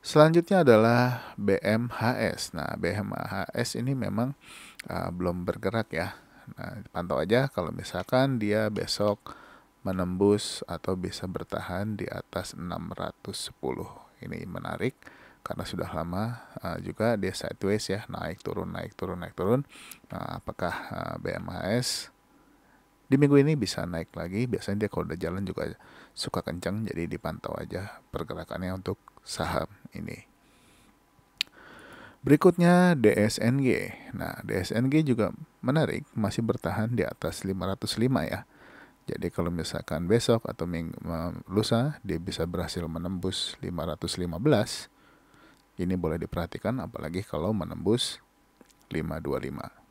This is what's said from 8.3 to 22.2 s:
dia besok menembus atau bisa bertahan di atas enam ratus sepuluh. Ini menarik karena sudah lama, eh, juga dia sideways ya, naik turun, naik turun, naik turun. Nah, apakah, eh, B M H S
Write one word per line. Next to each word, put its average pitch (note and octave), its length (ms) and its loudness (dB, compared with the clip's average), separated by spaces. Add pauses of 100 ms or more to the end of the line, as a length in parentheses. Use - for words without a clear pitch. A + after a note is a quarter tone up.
dia G#2+ 320 2
besok G#2 640 -2 (560)
menembus F#2 800 2
atau F#2 320 -4
bisa F#2 240 -6
bertahan F#2+ 720 -4
di F#2+ 160 -6
atas - 400 -6
enam E2+ 400 -8
ratus - 560 -8
sepuluh. - 400 -6 (320)
Ini - 240 -8
menarik - 560 -6 (400)
karena - 240 -8
sudah E2+ 320 -4
lama, F#2 640 -4
eh, - 240 -6
juga A2+ 320 0
dia F#2+ 160 -2
sideways - 560 -2
ya, G2 240 -2
naik - 320 -8
turun, F2+ 320 -6
naik E2+ 240 -10
turun, F2+ 240 -6
naik - 160 -12
turun. A#2 240 4 (480)
Nah, - 320 -8
apakah, - 320 -4 (160)
eh, G1+ 320 -6
B - 80 -2
M G1+ 160 -6
H F2+ 80 -8 (240)
S B2 80 0 (1200)